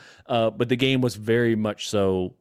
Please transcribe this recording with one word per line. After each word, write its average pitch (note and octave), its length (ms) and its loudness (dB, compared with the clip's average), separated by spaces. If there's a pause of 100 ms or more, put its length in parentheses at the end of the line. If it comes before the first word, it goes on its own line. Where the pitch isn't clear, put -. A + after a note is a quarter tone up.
(260)
Uh, A2+ 240 2
but A2 180 -2
the B2+ 80 0
game C3 240 2
was B2 160 -2
very A2+ 400 2
much G#2+ 320 -4
so F#2+ 520 0